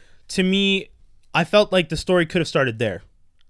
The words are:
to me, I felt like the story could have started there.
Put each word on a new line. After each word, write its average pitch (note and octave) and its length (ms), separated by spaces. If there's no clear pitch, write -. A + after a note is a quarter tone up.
to - 140
me, G3 460
I D#3+ 100
felt G#3 280
like F#3 180
the D#3+ 60
story F3+ 280
could E3+ 160
have D#3 80
started B2+ 300
there. G#2 240